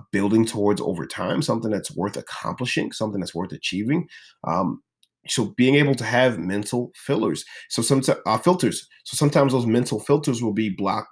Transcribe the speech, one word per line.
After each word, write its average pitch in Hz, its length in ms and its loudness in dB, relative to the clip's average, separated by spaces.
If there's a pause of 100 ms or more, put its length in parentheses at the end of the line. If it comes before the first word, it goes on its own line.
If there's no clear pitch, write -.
(120)
building 101 320 4
towards 104 360 0
over 87 260 -4
time, 92 360 -4
something 113 280 -2
that's 98 260 -4
worth 101 200 -4
accomplishing, - 760 -4
something 104 280 -4
that's 87 140 -8
worth 87 180 -6
achieving. 113 540 -2 (400)
Um, 85 360 -2 (440)
so 104 300 -2
being 131 200 4
able 143 180 4
to 120 100 -4
have 120 340 2
mental 104 560 -4
fillers, 135 500 -2 (260)
so - 100 -4
someti-, 135 460 2
uh, 110 120 2
filters. 175 480 2 (180)
So - 120 -8
sometimes 143 360 4
those 123 140 2
mental 113 340 2
filters 143 420 2
will 110 100 0
be 110 160 0
block-, 98 440 -2